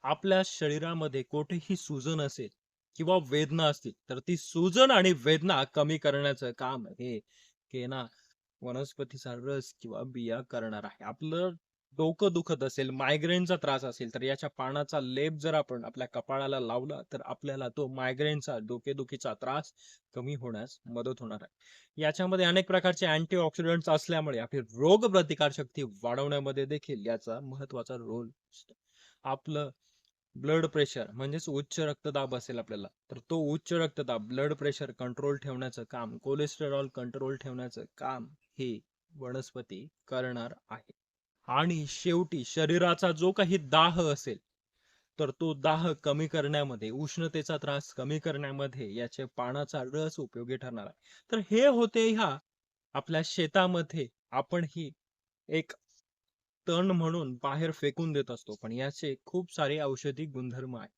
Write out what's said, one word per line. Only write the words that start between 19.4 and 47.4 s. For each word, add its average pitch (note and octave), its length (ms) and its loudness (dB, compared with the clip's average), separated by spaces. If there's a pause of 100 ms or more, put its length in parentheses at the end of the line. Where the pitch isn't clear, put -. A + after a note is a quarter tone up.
कमी C3 200 -4
होण्यास A#2+ 420 -8 (100)
मदत A#2+ 340 -6
होणार G#2+ 220 -10
आहे. - 580 -16
याच्यामध्ये F#3 440 2
अनेक F3+ 220 4
प्रकारचे F3+ 380 4
अँटीऑक्सिडंट्स E3 840 2
असल्यामुळे D3+ 500 2
आपली B2+ 200 -4
रोगप्रतिकारशक्ती D3+ 1200 4 (200)
वाढवण्यामध्ये C#3 640 0
देखील C#3 400 -6
याचा A2+ 360 -4
महत्त्वाचा C3 540 -8
रोल A#2 320 -6
असतो. - 460 -20 (520)
आपलं C#3+ 440 -4 (680)
ब्लड D3+ 320 2
प्रेशर C3+ 440 0
म्हणजेच C#3 380 -4
उच्च C#3+ 300 -4
रक्तदाब C#3 560 -2
असेल A#2+ 240 -6
आपल्याला G#2 280 -8 (240)
तर B2 80 -12 (100)
तो E3 160 0
उच्च D#3 280 -2
रक्तदाब, C3+ 540 -2
ब्लड C#3 280 0
प्रेशर C#3 440 -2
कंट्रोल C#3 380 -2
ठेवण्याचं C3 540 -8
काम, A#2 260 -8
कोलेस्टेरॉल C#3 800 -2
कंट्रोल C3+ 420 -6
ठेवण्याचं B2+ 480 -10 (120)
काम C3 300 -6 (320)
हे B2 200 -4 (320)
वनस्पती B2+ 760 -10 (200)
करणार B2 460 -4 (160)
आहे. - 220 -14 (560)
आणि D#3 420 2
शेवटी E3+ 560 0
शरीराचा E3+ 680 4
जो E3+ 200 2
काही F#3+ 300 4
दाह D#3+ 400 6
असेल C3+ 360 0 (840)
तर C#3 120 0
तो D#3+ 240 -2
दाह D#3+ 360 2 (120)
कमी D3+ 240 2
करण्यामध्ये, C#3+ 640 0
उष्णतेचा D3+ 680 -4